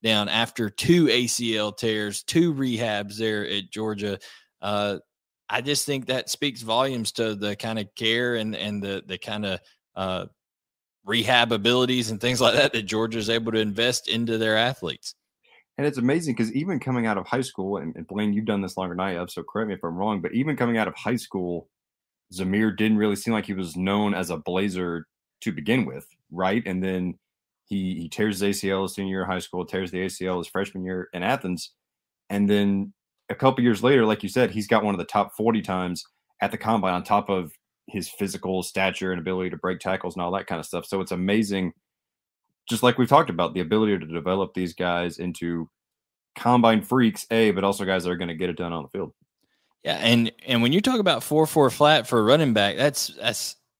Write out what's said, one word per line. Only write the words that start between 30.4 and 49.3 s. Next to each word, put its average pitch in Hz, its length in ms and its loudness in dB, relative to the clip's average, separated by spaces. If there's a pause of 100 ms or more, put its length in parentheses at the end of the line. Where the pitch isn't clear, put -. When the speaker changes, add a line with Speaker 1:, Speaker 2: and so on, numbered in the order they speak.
Speaker 2:
freshman 95 380 -6
year 92 300 -8
in 90 80 -8
Athens. 95 500 -2 (560)
And 101 220 2
then 101 420 2 (380)
a 120 40 -4
couple 131 300 4
years 110 180 4
later, 127 220 6
like 107 180 2
you 101 60 -4
said, 123 220 2
he's 104 160 -4
got 110 180 4
one 104 100 2
of 92 40 -2
the 87 80 -4
top 104 320 0
forty 110 240 2
times 92 420 -4 (380)
at 101 80 2
the 107 80 -8
combine 104 340 2
on 90 100 -2
top 104 280 0
of 90 200 -2 (360)
his - 240 -8
physical 92 520 -4
stature 95 500 -2
and 90 60 -4
ability 92 300 -4
to 87 80 -10
break 92 240 -4
tackles 92 340 -4
and 90 80 -6
all 87 100 -4
that 98 140 -4
kind 85 120 -4
of 78 80 -10
stuff. 85 180 -8
So 95 160 -4
it's 92 120 -6
amazing, 95 600 0 (960)
just 117 140 -2
like 123 160 6
we've 120 100 4
talked 139 220 6
about, 85 240 0
the 92 60 -2
ability 104 380 2
to 78 60 -8
develop 87 480 -2
these 90 220 -4
guys 87 440 -2
into 85 520 -6 (640)
combine 117 460 6
freaks, 120 480 2
A, 113 220 4
but 95 120 0
also 98 220 0
guys 92 180 0
that 90 60 -2
are 87 80 -2
gonna 85 160 -6
get 87 160 -2
it 80 80 -8
done 85 160 -4
on 80 80 -6
the - 80 -14
field. 85 240 -8 (720)